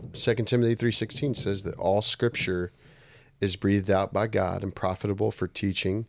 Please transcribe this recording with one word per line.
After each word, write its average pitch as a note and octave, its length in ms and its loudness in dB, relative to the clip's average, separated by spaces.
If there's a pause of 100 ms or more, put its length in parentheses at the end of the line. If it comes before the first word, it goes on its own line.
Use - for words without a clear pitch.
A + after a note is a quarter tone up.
(120)
Second A2+ 340 0
Timothy A#2 280 4
three A#2 180 0
sixteen B2 420 -2
says G2 300 -2
that F2+ 120 -6
all G2 260 2
scripture F#2 680 0 (720)
is F#2 160 0
breathed G2 340 2
out F#2+ 220 2
by G#2 140 0
God F#2+ 360 0
and G2 120 -6
profitable G2+ 560 0
for - 180 -4
teaching, G2 600 0